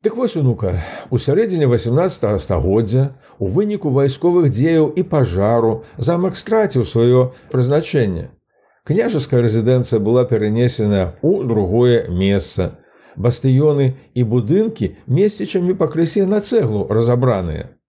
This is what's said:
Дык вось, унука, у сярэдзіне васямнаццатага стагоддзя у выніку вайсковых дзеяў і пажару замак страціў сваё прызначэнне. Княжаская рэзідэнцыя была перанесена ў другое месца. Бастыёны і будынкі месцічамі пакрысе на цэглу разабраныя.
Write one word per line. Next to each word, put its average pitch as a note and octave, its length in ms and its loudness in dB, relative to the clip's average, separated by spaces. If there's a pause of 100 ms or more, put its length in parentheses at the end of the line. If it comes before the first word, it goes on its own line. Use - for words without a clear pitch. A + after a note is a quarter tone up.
Дык A3 140 -4
вось, A#3+ 240 -4
унука, G#2 400 -2 (320)
у B2 80 0
сярэдзіне E3+ 480 0
васямнаццатага A#2 720 0
стагоддзя G2+ 600 0 (340)
у G2 160 -4
выніку G3+ 400 -2
вайсковых D3 560 2
дзеяў D3+ 380 2 (100)
і F3+ 80 0
пажару A2+ 680 0 (280)
замак F3+ 400 -2
страціў G3+ 480 0
сваё B2 360 4 (280)
прызначэнне. B2+ 760 -2 (580)
Княжаская D#3 560 0
рэзідэнцыя A2+ 560 0
была A#2+ 240 2
перанесена G#2+ 960 0
ў E3+ 240 0
другое A2+ 640 2
месца. F#2+ 720 -2 (320)
Бастыёны C3 800 2 (240)
і B2 80 2
будынкі B2 800 -2
месцічамі F#3 720 0
пакрысе E3 480 0
на G3+ 160 0
цэглу A#2+ 480 0
разабраныя. A2 800 0 (200)